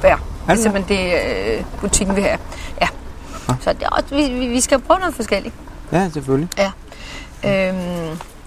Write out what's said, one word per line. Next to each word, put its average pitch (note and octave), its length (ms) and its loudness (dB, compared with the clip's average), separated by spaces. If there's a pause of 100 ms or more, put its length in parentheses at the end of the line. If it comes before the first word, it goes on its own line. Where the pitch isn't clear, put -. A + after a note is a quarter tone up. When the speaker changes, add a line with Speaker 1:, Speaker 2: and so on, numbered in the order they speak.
Speaker 1:
bær. F3 140 6
Det - 40 -6 (280)
er E3+ 60 6
Speaker 2:
det? A3+ 80 4
Speaker 1:
simpelthen G3 360 4
det, F3+ 140 0 (460)
øh, - 60 -6 (160)
butikken G3 360 2
vil G3+ 80 2
have. B2 140 2 (420)
Ja. F3 80 4 (600)
Speaker 2:
Ah. C3 120 2
Speaker 1:
Så - 120 2
det - 100 -4
er - 60 0
også, - 160 2 (100)
vi, C#4+ 140 4 (100)
vi, B3+ 80 0
vi A#3+ 140 2
skal C4+ 200 4
prøve F4 200 4
noget F4 140 0
forskelligt. G#3 400 -2 (380)
Speaker 2:
Ja, F3+ 200 4
selvfølgelig. C#3 360 0 (100)
Speaker 1:
Ja. G3 120 2 (1000)
Øhm, F3 500 -4 (280)